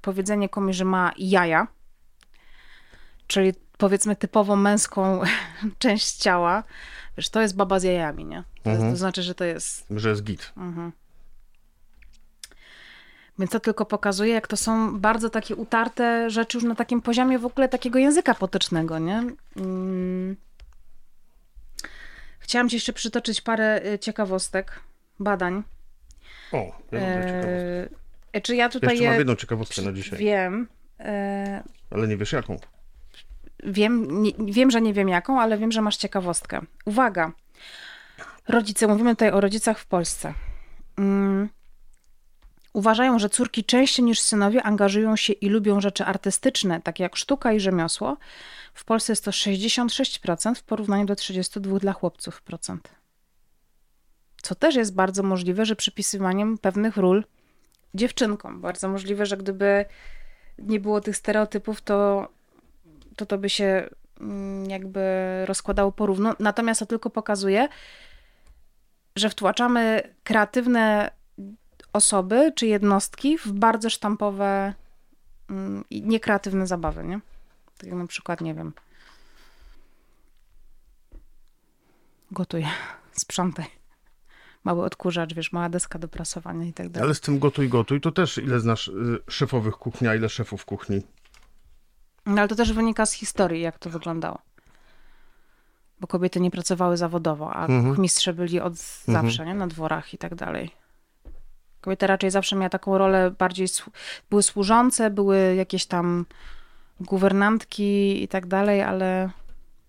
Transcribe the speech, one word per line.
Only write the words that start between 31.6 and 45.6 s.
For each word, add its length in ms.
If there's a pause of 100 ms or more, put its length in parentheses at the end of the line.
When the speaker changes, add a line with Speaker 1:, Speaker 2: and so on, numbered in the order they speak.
Speaker 2:
Ale 180
nie 80
wiesz 160
jaką. 240 (1080)
Speaker 1:
wiem, 580
nie, 160
wiem, 320
że 100
nie 140
wiem 140
jaką, 320
ale 180
wiem, 140
że 100
masz 140
ciekawostkę. 640 (240)
Uwaga! 480 (1160)
Rodzice, 380
mówimy 280
tutaj 160
o 100
rodzicach 380
w 80
Polsce. 480 (640)
Mm. 500 (1200)
Uważają, 460
że 100
córki 360
częściej 400
niż 160
synowie 420
angażują 540
się 160
i 160
lubią 320